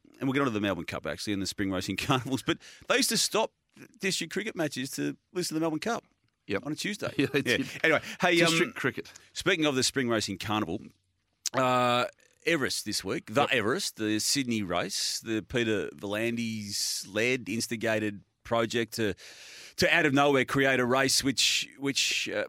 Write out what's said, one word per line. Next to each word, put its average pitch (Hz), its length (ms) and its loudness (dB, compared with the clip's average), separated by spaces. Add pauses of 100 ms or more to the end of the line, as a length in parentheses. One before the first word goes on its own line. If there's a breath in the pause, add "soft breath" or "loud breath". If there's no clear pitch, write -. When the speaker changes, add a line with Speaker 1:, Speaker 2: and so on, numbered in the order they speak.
(200)
Speaker 1:
and 131 80 -2
we'll 131 40 2
get 143 80 2
on 139 60 2
to 120 60 2
the 104 80 0
Melbourne 92 260 0
Cup, 76 200 -8
actually, 82 280 -4
and 98 80 -2
the 90 40 -4
spring 98 240 -2
racing 92 260 -2
<laughs> - 20 -6
carnivals, 131 440 0
but - 140 -2 (320 loud breath)
they 226 80 2
used 269 140 2
to 226 80 0
stop - 340 0 (480)
district 180 320 -2
cricket 208 240 -6
matches 139 340 -4
to 143 260 -4 (160)
listen 175 180 -2
to 160 40 -4
the 160 60 0
Melbourne 160 180 0
Cup. 226 240 -4 (460)
Speaker 2:
Yep. 98 180 -2
Speaker 1:
On 151 60 -4
a - 20 -4
Tuesday. - 400 -4
Speaker 2:
<laughs> - 20 -10
Yeah, 139 160 4
they 147 60 0 (100)
Speaker 1:
Yeah. 113 100 4
Speaker 2:
did. 131 80 -2 (180)
Speaker 1:
Anyway, 156 160 4 (200 loud breath)
hey, 175 160 4
Speaker 2:
District 165 400 4
Speaker 1:
um, - 40 -8
Speaker 2:
cricket. - 280 -2 (260 loud breath)
Speaker 1:
speaking 165 320 0
of 139 100 2
the 127 80 2
spring 131 240 0
racing 104 300 0
carnival, 104 420 -2 (720)
uh, 123 500 2 (420)
Everest 147 400 0
this 104 180 -4
week, 107 300 -6
the 143 80 4
Speaker 2:
Yep. - 100 0
Speaker 1:
Everest, 131 440 0
the 107 220 0
Sydney 120 440 0
race, 92 600 -2
the 110 200 -2
Peter 110 520 0
V'landys 110 1160 -4
led, 113 360 2
instigated 110 720 -2 (220)
project 117 500 0
to, 104 200 0 (640 loud breath)
to 160 180 4
out 165 120 6
of 135 80 4
nowhere 143 300 6
create 135 360 4
a 127 60 2
race 131 360 4
which, - 460 0 (100)
which, - 560 -2
uh, 104 140 0